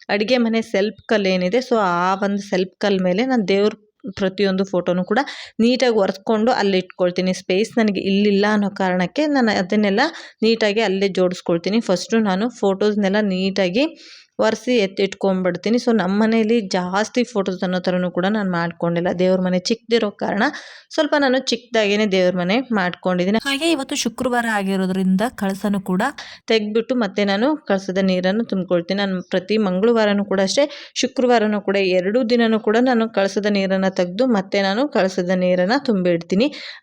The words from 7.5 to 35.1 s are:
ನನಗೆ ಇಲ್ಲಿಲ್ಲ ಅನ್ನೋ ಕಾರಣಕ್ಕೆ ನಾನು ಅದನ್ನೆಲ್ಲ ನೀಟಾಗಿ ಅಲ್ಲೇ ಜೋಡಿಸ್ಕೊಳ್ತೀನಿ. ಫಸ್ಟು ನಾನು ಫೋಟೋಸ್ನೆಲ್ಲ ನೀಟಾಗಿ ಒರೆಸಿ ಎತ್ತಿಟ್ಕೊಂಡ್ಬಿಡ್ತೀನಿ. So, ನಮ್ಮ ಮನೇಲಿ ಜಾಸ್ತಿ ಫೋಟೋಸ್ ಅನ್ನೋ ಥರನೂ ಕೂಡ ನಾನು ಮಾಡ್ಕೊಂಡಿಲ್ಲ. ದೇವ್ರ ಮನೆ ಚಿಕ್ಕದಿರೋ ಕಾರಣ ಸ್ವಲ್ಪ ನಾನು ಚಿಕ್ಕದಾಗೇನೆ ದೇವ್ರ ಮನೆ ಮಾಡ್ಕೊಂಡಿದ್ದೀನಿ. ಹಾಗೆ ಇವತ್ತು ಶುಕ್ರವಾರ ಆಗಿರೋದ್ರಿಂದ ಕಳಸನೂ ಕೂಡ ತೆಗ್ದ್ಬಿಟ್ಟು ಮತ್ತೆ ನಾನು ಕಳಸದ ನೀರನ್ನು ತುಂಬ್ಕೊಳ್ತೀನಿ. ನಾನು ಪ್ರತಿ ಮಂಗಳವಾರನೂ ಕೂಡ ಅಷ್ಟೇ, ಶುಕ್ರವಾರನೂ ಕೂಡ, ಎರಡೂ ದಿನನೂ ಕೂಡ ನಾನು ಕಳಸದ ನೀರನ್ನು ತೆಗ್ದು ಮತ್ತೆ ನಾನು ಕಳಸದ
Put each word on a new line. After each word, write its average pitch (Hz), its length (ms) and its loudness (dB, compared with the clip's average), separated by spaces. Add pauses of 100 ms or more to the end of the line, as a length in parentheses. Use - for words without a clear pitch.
ನನಗೆ 208 240 0
ಇಲ್ಲಿಲ್ಲ 202 500 2
ಅನ್ನೋ 202 180 0
ಕಾರಣಕ್ಕೆ 185 580 0
ನಾನು 233 320 2
ಅದನ್ನೆಲ್ಲ 208 420 0 (400)
ನೀಟಾಗಿ 220 380 2
ಅಲ್ಲೇ 196 280 0
ಜೋಡಿಸ್ಕೊಳ್ತೀನಿ. 185 720 0
ಫಸ್ಟು 214 400 0
ನಾನು 208 300 0
ಫೋಟೋಸ್ನೆಲ್ಲ 202 720 0
ನೀಟಾಗಿ 190 640 0 (540)
ಒರೆಸಿ 220 380 0
ಎತ್ತಿಟ್ಕೊಂಡ್ಬಿಡ್ತೀನಿ. 190 1000 -2
So, 233 200 0
ನಮ್ಮ 202 260 0
ಮನೇಲಿ 226 380 2
ಜಾಸ್ತಿ 190 640 -2
ಫೋಟೋಸ್ 190 400 -2
ಅನ್ನೋ 180 160 -2
ಥರನೂ 180 320 -2
ಕೂಡ 175 140 -2
ನಾನು 202 260 -2
ಮಾಡ್ಕೊಂಡಿಲ್ಲ. 170 560 -2 (120)
ದೇವ್ರ 185 220 2
ಮನೆ 180 180 0
ಚಿಕ್ಕದಿರೋ 220 520 -2
ಕಾರಣ 208 320 -4 (500)
ಸ್ವಲ್ಪ 302 260 0
ನಾನು 262 200 2
ಚಿಕ್ಕದಾಗೇನೆ 220 680 -2
ದೇವ್ರ 185 320 2
ಮನೆ 185 220 0
ಮಾಡ್ಕೊಂಡಿದ್ದೀನಿ. 185 840 -2
ಹಾಗೆ 277 280 -2
ಇವತ್ತು 269 240 -4
ಶುಕ್ರವಾರ 240 560 -2
ಆಗಿರೋದ್ರಿಂದ 190 720 0 (140)
ಕಳಸನೂ 196 460 -4
ಕೂಡ 185 200 -2 (460)
ತೆಗ್ದ್ಬಿಟ್ಟು 226 480 0
ಮತ್ತೆ 208 300 0
ನಾನು 220 320 0
ಕಳಸದ 196 400 -4
ನೀರನ್ನು 190 480 0
ತುಂಬ್ಕೊಳ್ತೀನಿ. 185 520 -2
ನಾನು 196 320 -2
ಪ್ರತಿ 190 280 -2
ಮಂಗಳವಾರನೂ 202 680 2
ಕೂಡ 196 160 0
ಅಷ್ಟೇ, 277 280 2 (240)
ಶುಕ್ರವಾರನೂ 220 680 0
ಕೂಡ, 196 140 0
ಎರಡೂ 196 480 2
ದಿನನೂ 226 360 2
ಕೂಡ 214 220 2
ನಾನು 226 280 2
ಕಳಸದ 196 360 0
ನೀರನ್ನು 190 500 0
ತೆಗ್ದು 185 320 0
ಮತ್ತೆ 202 340 0
ನಾನು 202 260 0
ಕಳಸದ 190 420 0